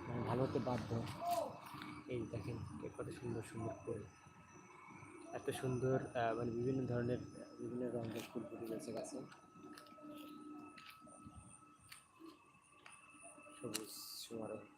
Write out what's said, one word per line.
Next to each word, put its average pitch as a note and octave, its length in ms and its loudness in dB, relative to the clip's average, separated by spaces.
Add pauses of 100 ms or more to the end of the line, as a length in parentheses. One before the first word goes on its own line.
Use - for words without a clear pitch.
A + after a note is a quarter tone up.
মানে A#2+ 260 2
ভালো A#2+ 140 6
হতে C3 160 4 (100)
বাধ্য। A#2+ 200 2 (1200)
এই A#2 80 2 (100)
দেখেন, A#2 260 0 (260)
এ - 100 -4
কত - 140 -4 (120)
সুন্দর A#2 320 0
সুন্দর A2+ 300 0
ফুল, G#2+ 180 0 (1400)
এত - 100 0 (140)
সুন্দর, C3 360 8 (220)
আহ, A#2 180 8
মানে A#2 200 4
বিভিন্ন C3 220 6 (120)
ধরনের, A#2+ 300 6 (380)
বিভিন্ন A#2+ 240 0 (120)
রঙের A2+ 340 2
ফুল A2+ 180 -2
ফুটে A2+ 200 -4
রয়েছে A2+ 300 -2
গাছে, - 200 -4 (4000)
সবুজ - 340 -2 (340)
সমারোহ। G#2+ 380 -4 (140)